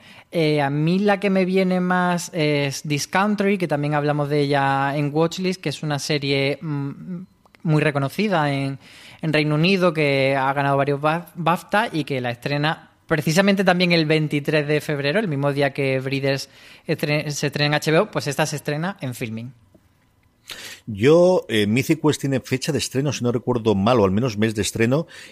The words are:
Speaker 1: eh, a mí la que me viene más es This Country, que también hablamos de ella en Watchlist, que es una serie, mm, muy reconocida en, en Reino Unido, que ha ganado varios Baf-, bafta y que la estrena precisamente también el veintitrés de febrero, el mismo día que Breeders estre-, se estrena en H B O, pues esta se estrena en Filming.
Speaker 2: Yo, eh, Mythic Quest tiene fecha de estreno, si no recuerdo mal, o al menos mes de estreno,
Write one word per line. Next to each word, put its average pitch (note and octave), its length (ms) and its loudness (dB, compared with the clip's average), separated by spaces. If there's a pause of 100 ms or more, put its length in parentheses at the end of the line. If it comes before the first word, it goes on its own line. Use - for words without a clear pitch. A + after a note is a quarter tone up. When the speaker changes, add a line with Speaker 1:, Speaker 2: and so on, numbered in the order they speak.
(320)
Speaker 1:
eh, D3+ 280 2
a C#3 80 0
mí D#3 300 0
la G3+ 220 2
que G3+ 100 0
me F#3+ 140 2
viene F#3 340 2
más F3+ 560 0
es D3 480 0
This D3 240 -2
Country, G3+ 500 0
que F3+ 120 -2
también D3 260 -2
hablamos D3 340 0
de D3 120 0
ella C#3 560 0
en C#3+ 180 -2
Watchlist, F3+ 460 0
que - 80 -6
es C#3+ 160 -6
una D3 160 -4
serie, C#3 600 0
mm, D#3 600 -8 (400)
muy D3+ 200 2
reconocida D3+ 680 0
en, C#3 280 -4 (420)
en D#3+ 100 -2
Reino D3+ 220 2
Unido, F3 400 2
que C#3 400 2
ha C3+ 180 0
ganado C#3 240 0
varios C#3 240 0
Baf-, D#3+ 360 -2
bafta F3+ 560 0
y D#3 100 -2
que C3 180 -4
la B2 120 -2
estrena D3 580 -4 (160)
precisamente F#3+ 560 2
también F3+ 300 2
el E3 140 4
veintitrés D3+ 600 0
de D3+ 140 0
febrero, D3 400 -2
el A3+ 80 -2
mismo C#3+ 240 0
día C#3 200 0
que C3+ 280 0
Breeders C3+ 480 -2 (360)
estre-, D3+ 460 -2
se D3 160 -4
estrena D3 200 -2
en D3 80 2
H D3+ 180 0
B D#3+ 80 6
O, G#3+ 100 0
pues C#3+ 160 -6
esta D3 180 -2
se D3 120 -4
estrena D#3 440 -6
en B2+ 140 -8
Filming. A#2 380 -10 (1300)
Speaker 2:
Yo, D#3+ 640 4
eh, G#2+ 160 2
Mythic C3 340 0
Quest D3+ 220 0
tiene C3+ 180 -2
fecha - 320 -4
de C3 60 0
estreno, C3 340 -2
si - 100 -8
no A#2+ 80 0
recuerdo A#2 440 0
mal, A2 260 4
o G2 60 6
al F#2 40 2
menos G#2+ 280 0
mes A2 160 0
de G#2+ 80 -2
estreno, A#2 440 0 (260)